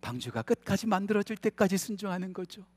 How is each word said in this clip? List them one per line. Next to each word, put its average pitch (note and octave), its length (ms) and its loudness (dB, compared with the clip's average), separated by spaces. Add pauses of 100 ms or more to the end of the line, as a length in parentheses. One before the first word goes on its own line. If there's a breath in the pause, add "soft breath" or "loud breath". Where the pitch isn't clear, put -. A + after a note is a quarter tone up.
방주가 A#2+ 420 -6
끝까지 G3+ 440 0
만들어질 G3+ 500 2
때까지 G3 400 4
순종하는 F#3 560 -4
거죠. F#3 320 -10 (120)